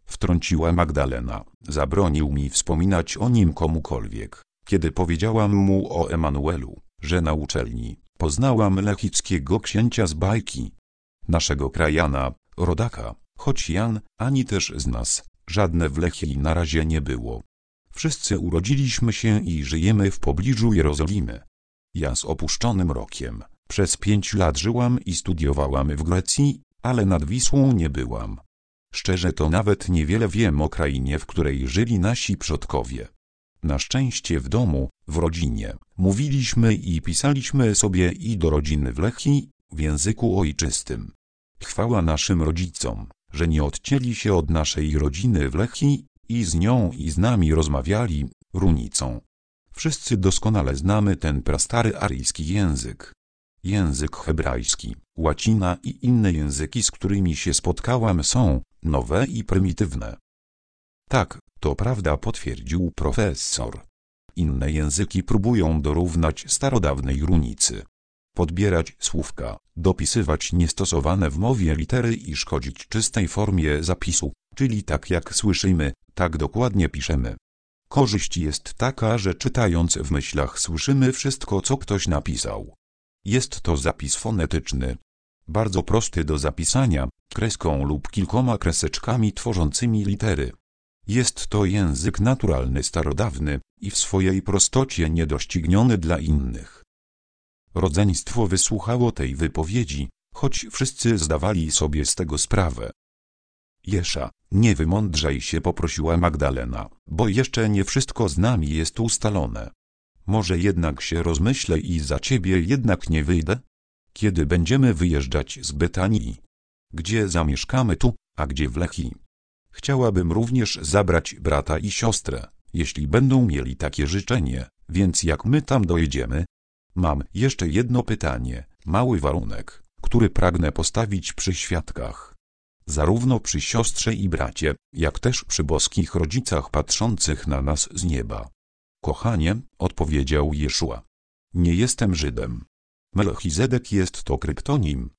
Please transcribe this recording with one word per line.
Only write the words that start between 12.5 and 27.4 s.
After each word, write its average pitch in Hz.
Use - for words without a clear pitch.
rodaka, 85
choć -
Jan, 107
ani 131
też -
z 76
nas, 58
żadne 82
w 69
Lechii 80
na 78
razie 80
nie 80
było. 58
Wszyscy -
urodziliśmy 113
się 107
i 80
żyjemy 95
w -
pobliżu 110
Jerozolimy. 73
Ja 69
z -
opuszczonym 90
rokiem, 57
przez -
pięć 101
lat 82
żyłam 120
i 90
studiowałam 71
w 76
Grecji, 92
ale 120
nad 85
Wisłą 127